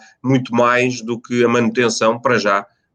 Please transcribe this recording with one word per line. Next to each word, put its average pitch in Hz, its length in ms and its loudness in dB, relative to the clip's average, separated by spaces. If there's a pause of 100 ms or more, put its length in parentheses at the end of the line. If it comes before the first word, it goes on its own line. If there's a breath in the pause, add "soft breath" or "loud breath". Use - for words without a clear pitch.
(220 loud breath)
muito 127 320 -2
mais 120 480 0
do 113 180 -6
que 120 240 -2
a 120 40 4
manutenção 117 720 0
para 123 180 0
já. 101 300 0 (280)